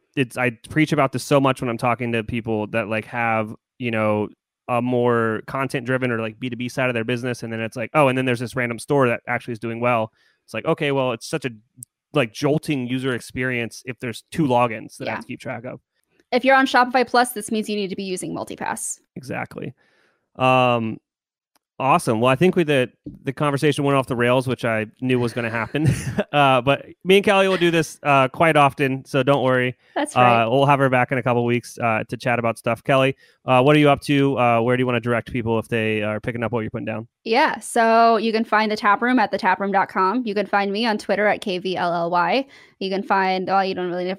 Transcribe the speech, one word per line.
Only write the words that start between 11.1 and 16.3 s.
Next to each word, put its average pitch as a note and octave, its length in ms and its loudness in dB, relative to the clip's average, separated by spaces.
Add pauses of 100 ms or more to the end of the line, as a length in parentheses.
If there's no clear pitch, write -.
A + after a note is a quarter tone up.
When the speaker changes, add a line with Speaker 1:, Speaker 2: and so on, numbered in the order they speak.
Speaker 1:
it's - 160 -8
such D#3+ 160 -6
a, C3 60 -4 (640)
like, B2 180 0
jolting C#3+ 560 -2
user C3 260 -4
experience B2 720 -6
if B2 140 -12
there's A#2+ 320 -10
two E3 120 -2
logins A#2+ 520 0
that B2 140 -8
I - 20 -6
have A2 60 -6
Speaker 2:
Yeah. A2 60 -10
Speaker 1:
to - 40 -20
keep A#2+ 140 -12
track A#2 240 -12
of. B2 160 -14 (500)